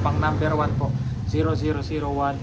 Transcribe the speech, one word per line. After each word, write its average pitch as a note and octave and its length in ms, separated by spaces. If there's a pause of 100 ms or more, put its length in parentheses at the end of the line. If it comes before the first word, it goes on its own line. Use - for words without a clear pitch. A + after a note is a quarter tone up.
pang D3 160
number D3+ 400
one D3 160
po. B2 160 (400)
Zero D#3+ 240
zero D3 320
zero D3 320
one C#3 260